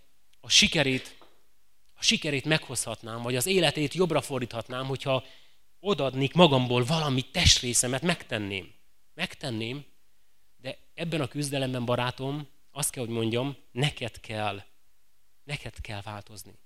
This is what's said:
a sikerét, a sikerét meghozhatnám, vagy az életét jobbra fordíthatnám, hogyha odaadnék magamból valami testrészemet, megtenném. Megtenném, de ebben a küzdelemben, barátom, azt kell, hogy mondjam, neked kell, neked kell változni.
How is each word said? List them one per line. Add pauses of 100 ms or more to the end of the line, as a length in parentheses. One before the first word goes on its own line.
(400)
a
sikerét, (760)
a
sikerét
meghozhatnám,
vagy
az
életét
jobbra
fordíthatnám,
hogyha (560)
odaadnék
magamból
valami
testrészemet,
megtenném. (420)
Megtenném, (720)
de (160)
ebben
a
küzdelemben,
barátom, (220)
azt
kell,
hogy
mondjam, (140)
neked
kell, (800)
neked
kell
változni.